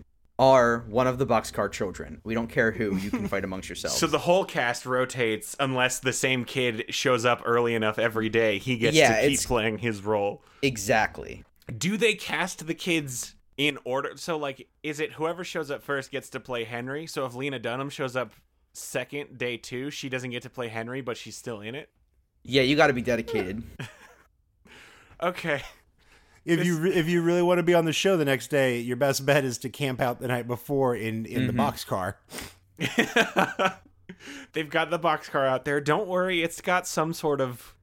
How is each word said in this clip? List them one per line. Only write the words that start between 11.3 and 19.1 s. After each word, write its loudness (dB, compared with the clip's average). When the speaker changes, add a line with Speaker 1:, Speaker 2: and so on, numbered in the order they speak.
Speaker 2:
Do -2
they 4
cast -4
the -4
kids -4
in 0
order? -4
So, -6
like, -8
is -6
it -4
whoever -4
shows -6
up -8
first -4
gets -8
to -10
play -6
Henry? -8
So -4
if -10
Lena -6
Dunham -4
shows -6
up -4
second, -8